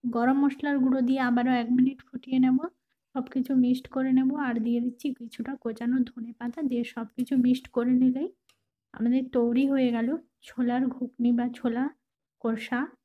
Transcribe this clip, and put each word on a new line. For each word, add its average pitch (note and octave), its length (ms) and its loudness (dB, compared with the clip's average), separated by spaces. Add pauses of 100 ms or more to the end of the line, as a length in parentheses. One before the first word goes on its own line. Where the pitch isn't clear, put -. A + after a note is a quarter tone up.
গরম A#3+ 400 0
মশলার C#4+ 400 0
গুঁড়ো C4 160 2 (100)
দিয়ে C4 200 2
আবারও A#3+ 220 2 (100)
এক A3+ 60 -6 (100)
মিনিট C4 300 2
ফুটিয়ে C4 380 -4
নেব, C4 140 4 (560)
সব C4 180 -4
কিছু B3+ 180 -2 (120)
মিক্সড B3+ 320 0
করে C4 220 0
নেব। C4 140 4 (160)
আর A#3 80 -2 (100)
দিয়ে A#3 200 0
দিচ্ছি B3 220 -6 (120)
কিছুটা A#3 320 -10 (120)
কোচানো A#3 340 -2 (120)
ধনে A#3 300 -14
পাতা। A#3+ 200 -8 (100)
দিয়ে A#3+ 140 -2 (100)
সব A3+ 140 -8 (100)
কিছু B3 160 -2 (120)
মিক্সড B3+ 300 2
করে B3 260 2
নিলেই C4 280 2 (680)
আমাদের B3 260 0 (120)
তৈরি A#3+ 360 2
হয়ে C4 240 2
গেল A#3 140 -2 (380)
ছোলার B3 360 -2 (120)
ঘুগনি B3 420 -2
বা B3 80 0 (120)
ছোলা A#3+ 260 -2 (600)
কষা। A3+ 380 -4 (240)